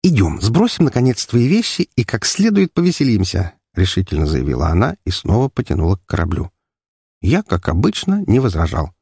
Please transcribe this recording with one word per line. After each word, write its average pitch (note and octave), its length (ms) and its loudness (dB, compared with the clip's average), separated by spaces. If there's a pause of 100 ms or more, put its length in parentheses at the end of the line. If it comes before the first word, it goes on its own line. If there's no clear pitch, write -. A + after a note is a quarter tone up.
"Идем, G2 380 2
сбросим, D#3+ 460 2
наконец, B2+ 400 0
твои A#2+ 200 2
вещи G3 360 0 (140)
и B2 60 2
как - 220 -4
следует G3+ 480 2
повеселимся", A2+ 800 0 (220)
решительно F2+ 520 0
заявила C#2+ 420 -2
она A2+ 360 0
и F#2 60 -4
снова B2 400 0
потянула F2+ 460 -2
к - 100 -20
кораблю. E2+ 440 -4 (720)
Я, D#3+ 220 0
как - 260 -4
обычно, G3 580 -2
не A#2+ 140 2
возражал. D#2+ 600 -2